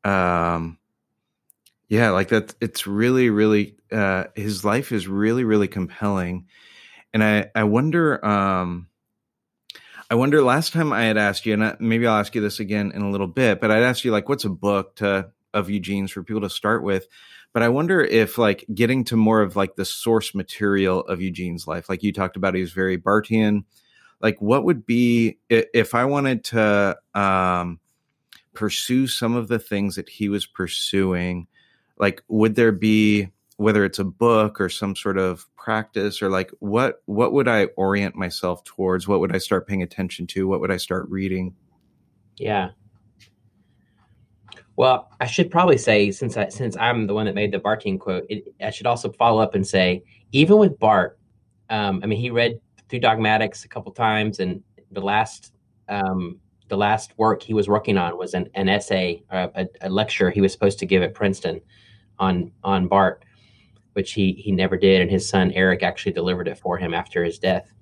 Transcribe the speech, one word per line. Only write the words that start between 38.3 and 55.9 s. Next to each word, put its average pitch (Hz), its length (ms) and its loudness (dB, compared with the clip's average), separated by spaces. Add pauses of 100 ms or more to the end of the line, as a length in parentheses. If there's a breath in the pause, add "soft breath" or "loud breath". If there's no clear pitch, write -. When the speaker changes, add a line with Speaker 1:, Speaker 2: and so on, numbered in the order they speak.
Speaker 1:
towards? 92 440 -2
What 98 120 2
would 92 160 0
I - 20 0
start 92 300 -2
paying 98 160 -2
attention 90 440 -8
to? 95 200 -4
What 95 140 -2
would 95 100 -2
I 90 60 -2
start 92 320 -6
reading? 92 440 -4 (840)
Speaker 2:
Yeah. 98 320 -2 (2000 loud breath)
Well, 127 440 2
I 143 80 -2
should 170 240 0
probably 170 260 4
say, 104 340 2
since 113 240 -8
I, 107 140 -2
since 113 280 -8
I'm 113 280 0
the 101 80 -2
one 107 120 -2
that 98 100 -2
made 104 160 0
the 98 80 -4
Barthian 101 400 -2
quote, 90 280 -6
it, - 320 -10
I 104 120 -6
should 120 160 -6
also 117 240 -2
follow 113 300 4
up 107 120 0
and 95 120 0
say, 92 380 2 (280 soft breath)
even 160 260 6
with 202 220 4
Barth, 107 340 4 (560)
um, 101 340 -2
I 104 40 -4
mean, 107 120 -2
he 123 120 -4
read 117 280 0 (300)
through 123 100 -6
Dogmatics 110 640 0
a - 40 -20
couple 101 240 -14
times, 107 480 0
and 92 240 -4 (280)
the 98 100 -8
last, 101 520 -2 (360)
um, 92 500 -6 (300)